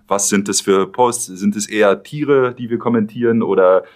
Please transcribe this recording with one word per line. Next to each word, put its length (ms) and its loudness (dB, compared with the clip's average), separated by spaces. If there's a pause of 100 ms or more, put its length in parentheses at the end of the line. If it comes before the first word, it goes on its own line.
Was 180 -2
sind 220 0
das 100 -2
für 320 0
Posts? 360 -2
Sind 280 -4
es 120 -6
eher 360 2
Tiere, 500 0
die 160 -10
wir 80 -4
kommentieren 640 -2
oder 440 2 (100)